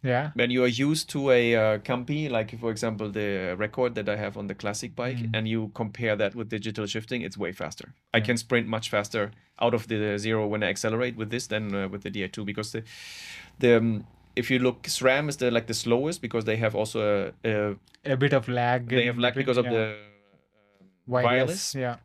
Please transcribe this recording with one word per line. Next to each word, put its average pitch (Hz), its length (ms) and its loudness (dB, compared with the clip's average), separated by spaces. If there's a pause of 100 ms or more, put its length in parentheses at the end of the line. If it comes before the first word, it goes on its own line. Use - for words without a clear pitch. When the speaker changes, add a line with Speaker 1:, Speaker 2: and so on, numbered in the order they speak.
Speaker 1:
Yeah. 131 320 0
Speaker 2:
When 120 160 2
you 123 140 4
are 123 40 4 (220)
used 156 200 -2
to 139 200 0
a, 120 260 6
uh, 107 240 4
Campi, 139 500 -4
like, 110 280 -2
for 117 140 -4
example, 110 400 -4
the 98 460 -2
Record 113 380 -2
that 104 120 -4
I 104 80 0
have 104 220 -6
on 104 100 -8
the 98 80 -6
classic 104 400 -6
bike, 123 220 -4
Speaker 1:
Mm. 113 160 -4
Speaker 2:
and 110 120 0
you 110 280 -2
compare 110 420 -2
that 101 200 0
with 113 120 -6
digital 107 380 -6
shifting, 113 360 -6
it's 95 160 -10
way 92 140 -4
faster. - 420 -10 (200)
I 117 60 8
Speaker 1:
Yeah. 110 80 2
Speaker 2:
can 120 100 4
sprint 117 320 2
much 110 200 -2
faster 104 420 0 (300)
out 117 120 4
of 113 160 -2
the 107 280 0
zero 107 300 0
when 107 160 -2
I 95 40 2
accelerate 113 500 -2
with 110 140 -4
this 120 160 -4
than, 107 280 -4
uh, 98 140 -2
with 101 140 -10
the 92 60 -8
D 98 140 -6
I 92 40 -6
two, 104 180 -8
because 110 260 -6
the, 113 120 -6 (760)
the, 120 160 8
um, 113 300 2 (320)
if 120 120 -2
you 127 100 4
look, 123 240 2
sram 135 440 2
is 143 80 -4
the, 123 160 2
like, 117 160 2
the 113 60 -4
slowest 123 480 0
because 113 240 -4
they 110 100 2
have 110 200 0
also 104 580 0 (100)
a, 117 60 0
a 104 260 0 (300)
Speaker 1:
A 139 100 2
bit 139 160 2
of 131 160 2
lag 123 400 0
Speaker 2:
they 127 140 4
Speaker 1:
in 120 60 2
Speaker 2:
have 120 120 -2
lag 120 140 2
Speaker 1:
between, 135 140 -2
Speaker 2:
because 123 100 4
of 123 80 4
Speaker 1:
yeah. 123 60 -2
Speaker 2:
the, 113 120 2
uh, 107 120 -4 (1120)
Speaker 1:
Wireless, 123 180 2
Speaker 2:
wireless. 131 500 2
Speaker 1:
yeah. 123 300 -4